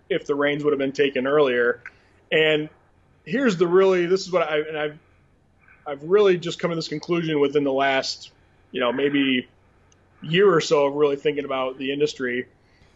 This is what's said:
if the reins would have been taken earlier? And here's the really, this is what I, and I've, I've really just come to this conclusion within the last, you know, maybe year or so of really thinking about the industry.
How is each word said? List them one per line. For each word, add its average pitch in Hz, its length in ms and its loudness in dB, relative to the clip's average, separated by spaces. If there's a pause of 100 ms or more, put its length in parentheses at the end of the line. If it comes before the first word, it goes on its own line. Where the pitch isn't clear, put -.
if 170 160 -4
the 147 100 -2
reins 143 280 -2
would 147 80 2
have 139 80 0
been 139 120 -2
taken 135 360 0
earlier? 123 540 2 (500)
And 156 380 2 (560)
here's 214 320 0
the 175 100 2
really, 185 380 4
this 185 200 0
is 175 60 -10
what 175 120 2
I, 151 160 -2
and 156 180 -6
I've, 151 220 -6 (880)
I've 143 180 -10
really 190 340 4
just 165 220 -10
come 175 100 -4
to 170 60 -4
this 160 120 -6
conclusion 160 520 -4
within 143 240 2
the 135 100 -2
last, 135 580 -2 (400)
you 127 80 -8
know, 120 140 0
maybe 139 540 0 (760)
year 175 320 2
or 151 80 2
so 147 240 2
of 139 80 -2
really 143 220 2
thinking 143 300 -4
about 131 320 -4
the 135 140 -6
industry. 131 540 -4 (500)